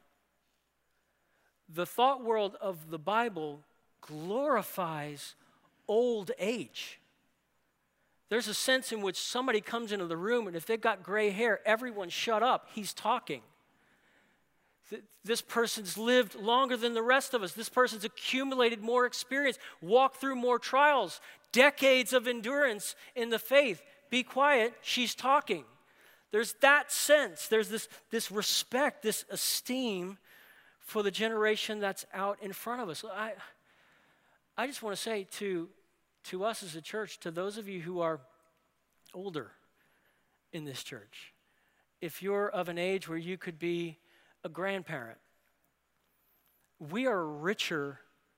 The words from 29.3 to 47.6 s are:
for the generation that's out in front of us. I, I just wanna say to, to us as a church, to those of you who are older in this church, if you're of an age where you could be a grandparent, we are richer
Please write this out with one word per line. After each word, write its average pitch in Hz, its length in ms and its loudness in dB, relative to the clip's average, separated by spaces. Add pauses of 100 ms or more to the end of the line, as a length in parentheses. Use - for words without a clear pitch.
for - 200 -4
the 202 100 2
generation 214 680 0
that's 190 340 -4
out 196 280 -2
in 196 100 -8
front 240 300 -6
of 196 80 -6
us. 156 200 -10
I, 208 260 -6 (1200)
I 233 100 -2
just 277 160 -10
wanna 202 140 -4
say 208 300 -4 (100)
to, 185 320 -4 (540)
to 185 200 -8
us 220 180 -4
as 170 140 -12
a 160 60 -10
church, 208 380 -8
to 175 120 -8
those 190 260 -6
of 202 120 -12
you 190 100 -8
who 175 220 -6
are 160 180 0 (920)
older 170 380 -10 (1000)
in 156 140 -10
this 131 180 -10
church, - 500 -16 (680)
if 170 200 -10
you're 202 280 -2
of 180 180 -2
an 175 100 -6
age 185 300 -2
where 165 100 -6
you 175 200 -6
could 170 200 -10
be 170 400 -4 (460)
a 180 60 -10
grandparent, 160 680 -6 (1600)
we 185 280 -2
are 190 180 2
richer 151 760 -4 (360)